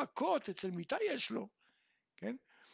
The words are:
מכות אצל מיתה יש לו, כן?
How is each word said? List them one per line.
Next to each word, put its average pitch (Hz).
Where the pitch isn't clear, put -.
מכות 320
אצל 190
מיתה 175
יש 254
לו, 220
כן? 233